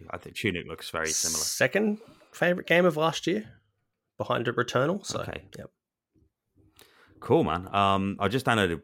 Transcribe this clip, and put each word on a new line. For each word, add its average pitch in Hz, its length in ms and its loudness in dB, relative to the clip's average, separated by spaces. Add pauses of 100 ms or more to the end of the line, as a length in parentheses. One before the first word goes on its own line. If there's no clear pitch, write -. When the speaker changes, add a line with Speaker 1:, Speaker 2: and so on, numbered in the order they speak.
(100)
Speaker 1:
I 90 80 -10
think - 160 -16
Tunic 90 320 -2
looks - 240 -12
very 80 200 -2
similar. 80 340 -2
Speaker 2:
second 208 560 0 (320)
favorite 175 340 -2
game 175 180 4
of 165 120 4
last 156 320 0
year, 214 200 -2 (680)
behind 123 280 -2
Returnal. 127 600 0
So, - 140 -6
Speaker 1:
Okay. - 240 -8 (120)
Speaker 2:
yep. - 140 -14 (1500)
Speaker 1:
Cool, 160 240 4
man. 90 280 -2
Um, 98 460 2
I 101 80 0
just 123 180 0
downloaded 98 400 2